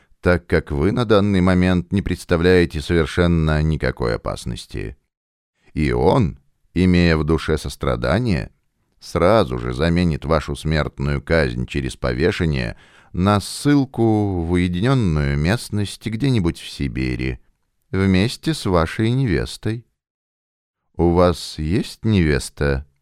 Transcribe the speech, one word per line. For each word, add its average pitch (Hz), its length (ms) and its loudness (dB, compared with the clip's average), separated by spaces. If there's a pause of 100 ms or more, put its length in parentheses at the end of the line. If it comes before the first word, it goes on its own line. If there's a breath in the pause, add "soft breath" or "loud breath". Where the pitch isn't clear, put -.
(200 soft breath)
так 90 260 0
как 82 240 -2
вы 76 220 0
на 123 120 -2
данный 101 360 2
момент 90 520 2
не 98 100 0
представляете 87 760 2
совершенно 80 840 2
никакой 67 540 -2
опасности. 55 800 -10 (760 soft breath)
И 76 200 0
он, 78 460 2 (360)
имея 87 420 4
в 78 80 0
душе 78 340 0
сострадание, 69 920 -4 (500)
сразу 85 580 0
же 60 140 -6
заменит 82 520 0
вашу 76 320 -2
смертную 71 680 -4
казнь 64 440 0
через 65 300 -6
повешение 67 800 -2 (360 soft breath)
на 101 280 2
ссылку 110 1000 0
в 82 100 -4
уединенную 90 840 0
местность 101 680 -4
где-нибудь 110 520 -2
в - 100 -16
Сибири 64 680 -6 (520)
вместе 98 640 0
с - 120 -8
вашей 92 440 0
невестой. 113 760 -4 (1080)
У 85 140 4
вас 87 480 2
есть 78 460 -4
невеста, 73 840 0 (160)